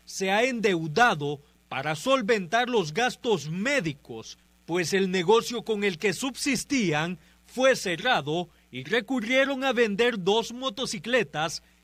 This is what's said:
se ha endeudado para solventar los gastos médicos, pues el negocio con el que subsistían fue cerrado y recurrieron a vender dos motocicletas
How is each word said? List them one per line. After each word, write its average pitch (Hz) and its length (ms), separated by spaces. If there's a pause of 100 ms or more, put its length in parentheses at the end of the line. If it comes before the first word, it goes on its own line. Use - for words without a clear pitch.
se 190 240
ha 214 140
endeudado 175 960 (280)
para 139 280
solventar 233 720
los 185 260
gastos 208 560
médicos, 175 880 (280)
pues 175 260
el 190 180
negocio 202 520
con 208 220
el 185 140
que 196 140
subsistían 196 1040 (280)
fue 254 300
cerrado 175 720 (220)
y 131 140
recurrieron 254 800
a 262 80
vender 226 500
dos 214 300
motocicletas 226 1120 (220)